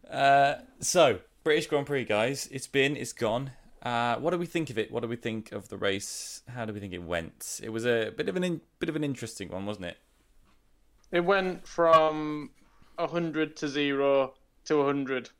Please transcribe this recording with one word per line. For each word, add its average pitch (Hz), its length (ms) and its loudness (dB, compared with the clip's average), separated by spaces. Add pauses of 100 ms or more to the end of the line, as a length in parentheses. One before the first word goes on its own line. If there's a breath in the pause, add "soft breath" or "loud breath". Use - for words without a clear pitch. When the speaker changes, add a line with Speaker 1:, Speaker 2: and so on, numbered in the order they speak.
(100)
Speaker 1:
Uh, 139 440 6 (260)
so, 147 400 4 (240)
British 165 240 2
Grand 143 180 0
Prix, 139 180 -2
guys. 113 460 0
It's 135 160 -10
been, 139 300 2
it's 123 160 -8
gone. 123 400 -2 (280)
Uh, 120 360 0
what 160 160 -2
do 180 60 -2
we 175 80 -4
think 160 240 -4
of 110 80 -4
it? 107 120 -2
What 113 120 -4
do 117 60 -6
we 120 60 -4
think 113 380 -6
of 101 160 -10
the 101 80 -12
race? - 720 -4
How 120 160 -8
do 107 80 -6
we 101 80 -8
think 95 140 -10
it 87 100 -8
went? 82 580 -6
It 110 60 -10
was 113 180 -4
a 117 240 2
bit - 180 -4
of 185 60 -4
an 180 80 0
in-, 175 180 -2 (200)
bit 170 80 -2
of 156 80 -6
an 151 80 -2
interesting 120 460 -8
one, 95 140 -6
wasn't 101 200 -8
it? - 140 -10 (1120)
Speaker 2:
It 175 80 2
went 185 440 0
from 156 840 4 (480)
a 170 80 -2
hundred 156 520 -2
to 151 100 -4
zero 139 680 2 (300)
to 151 160 2
a 139 40 4
hundred. 135 560 -2